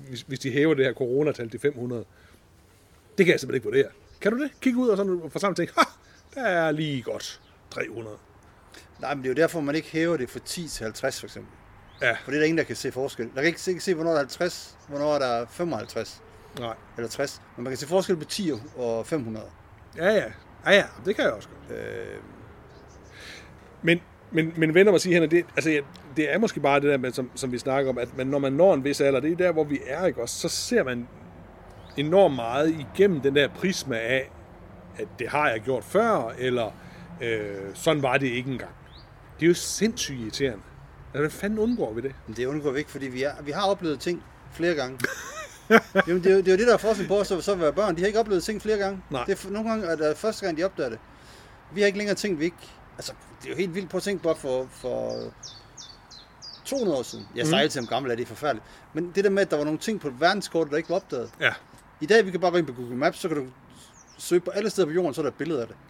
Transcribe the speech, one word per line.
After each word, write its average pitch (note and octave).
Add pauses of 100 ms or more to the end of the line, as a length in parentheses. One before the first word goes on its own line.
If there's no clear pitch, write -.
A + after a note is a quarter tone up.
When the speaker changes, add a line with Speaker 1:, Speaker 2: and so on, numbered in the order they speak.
Speaker 1:
hvis, A#2+
hvis C3+
de C3+
hæver D3
det C3+
her B2
coronatal B2+
til B2+
fem C#3+
hundrede. A#2+ (1120)
Det -
kan F3
jeg -
simpelthen C3
ikke A2
vurdere. C#3 (300)
Kan G3+
du B3+
det? C#4 (100)
Kig B3
ud B3
og F#3+
sådan, F#3
for E3
sammen F#3
tænke, E3+
"Ha, D#4+ (520)
der C4
er E3
lige D3+
godt - (300)
tre - (120)
hundrede." G#2+ (840)
Speaker 2:
Nej, C3+
men C3
det C3
er B2+
jo D3
derfor, E3
man C#3+
ikke D#3
hæver E3
det B2
fra -
ti E3+
til -
halvtreds, A2
for G#2+
eksempel. G#2 (500)
Speaker 1:
Ja. B2
Speaker 2:
For -
det -
er -
der D#3
ingen, D#3+
der D3
kan A#2+
se C3
forskel. B2+
Der C3
kan D3+
ikke E3+
se, F3+
se, F#3
hvornår D#3+
der D#3+
er C#3+
halvtreds, - (100)
hvornår D3
der C3+
er A#2+
femoghalvtreds. A#2 (380)
Speaker 1:
Nej. A#2 (220)
Speaker 2:
Eller A#2
tres. - (140)
Men B2
man C3
kan B2+
se C#3
forskel F#3
på D3
ti F3
og, A#2+
og A2+
fem D3+
hundrede. A2 (520)
Speaker 1:
Ja, F3
ja. E3+ (420)
Ja, D#3+
ja. G3 (220)
Det G3+
kan C#4+
jeg C3+
også G2
godt. -
Speaker 2:
Øh. - (2000)
Speaker 1:
Men, E3+ (320)
men, D#3+
men D#3+
vender G3
mig F3
at D3+
sige, F#3
Henrik, E3
det, E3+ (100)
altså, D3+
ja, D3+ (380)
det D3+
er F3
måske G#3+
bare C#3+
det C#3+
der C#3
med, B2+
som, B2+
som C3
vi B2
snakker C3+
om, B2
at A#2+
man, C3
når C#3+
man C3+
når F3
en C3+
vis C#3+
alder, C#3
det D3+
er F3
der, F3+
hvor D#3
vi C#3+
er, D#3
ikke C3
også? -
Så B2+
ser -
man B2 (920)
enormt D#3
meget B2 (260)
igennem F#3
den C3+
der C#3+
prisma D3+
af, B2+ (640)
at G#2+ (120)
det A2+
har D3
jeg A2
gjort A#2+
før, F#3
eller, B2 (500)
øh, G#2+ (180)
sådan D#3
var C3
det C3+
ikke B2+
engang. A#2 (680)
Det D#3
er -
jo F3
sindssygt -
irriterende. A2+ (500)
Altså, C3+
hvad D3+
fanden G#3+
undgår G#3+
vi A#2
det? C3+ (120)
Speaker 2:
Men A2
det A#2+
undgår C#3+
vi B2+
ikke, D3
fordi C#3
vi B2+
er, C#3+ (120)
vi C#3+
har F#3+
oplevet E3+
ting F3 (300)
flere E3+
gange. C3
Speaker 1:
<laughs> -
Speaker 2:
Jamen, F3
det F#3+
er F#3+
jo, -
det F3
er F#3
jo F#3
det, A#3
der A3+
er F#3+
forskning G3
på, G3+
så, F3+
så G3
at F#3
være D3+
børn. F#3
De E3+
har F#3
ikke G#3+
oplevet G#3
ting G#3+
flere G#3+
gange. G3
Speaker 1:
Nej. B2+
Speaker 2:
Det G3
er F#3+
f-, G3
nogle A3
gange A3
er E3
det D3+
første G#3+
gang, E3
de E3
opdager E3+
det. A2 (720)
Vi G3+
har G3+
ikke G3
længere G3+
ting, F#3+
vi D3+
ikke, F3 (400)
altså, - (280)
det -
er -
jo C3+
helt F3
vildt. F#3
Prøv F#3
at E3
tænke G3
bare D#3+
for, C3
for A#2 (1500)
to C#4
hundrede F3+
år A#2+
siden. G#2+ (100)
Jeg A#2+
Speaker 1:
Mhm. D3+
Speaker 2:
sejlede C#3
til, C#3
om A2
gammel B2
er, A#2
det A#2+
er -
forfærdeligt. A#2 (280)
Men F3
det G3
der G#3
med, G3
at F#3
der D#3
var D3
nogle D#3
ting G#3+
på D3 (100)
verdenskortet, E3+
der D3
ikke E3
var E3+
opdaget. B2+ (120)
Speaker 1:
Ja. C3+ (480)
Speaker 2:
I D3+
dag, G#3+
vi F#3
kan F3
bare F3
gå F3
ind E3
på B2+
Google B2
Maps, D#3
så F#3+
kan D#3
du C3 (720)
søge F3
på F3+
alle G3+
steder F3+
på D3+
jorden, F3
så D#3
er -
der C3+
et -
billede C#3+
af A2+
det. - (140)